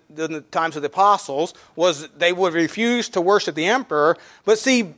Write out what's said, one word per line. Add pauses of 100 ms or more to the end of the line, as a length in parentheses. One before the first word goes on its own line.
(140)
during
the
times
of
the
apostles, (220)
was
they
would
refuse
to
worship
the
emperor. (280)
But
see,